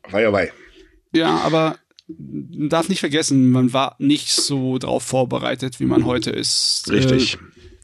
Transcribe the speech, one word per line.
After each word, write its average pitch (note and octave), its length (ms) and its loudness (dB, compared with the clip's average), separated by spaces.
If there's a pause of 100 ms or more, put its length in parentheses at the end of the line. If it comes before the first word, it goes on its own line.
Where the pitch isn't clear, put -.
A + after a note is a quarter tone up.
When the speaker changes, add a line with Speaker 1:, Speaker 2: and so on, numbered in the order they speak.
Speaker 1:
wei, G#2+ 200 2
oh G2+ 40 0
wei. - 180 0 (600)
Speaker 2:
Ja, D#3+ 260 0
aber D#3+ 400 0 (300)
man D3 600 -10
darf E3 220 0
nicht F#3+ 100 0
vergessen, C#3 520 2
man B2+ 200 4
war C3 260 -2
nicht C#3+ 340 0
so C3 460 -2
drauf B2+ 260 -2
vorbereitet, B2+ 760 -2
wie C3+ 60 -2
man B2 180 4
heute B2 280 -2
ist. - 600 -2
Speaker 1:
Richtig. C3 440 2
Speaker 2:
Äh, - 20 -18 (460)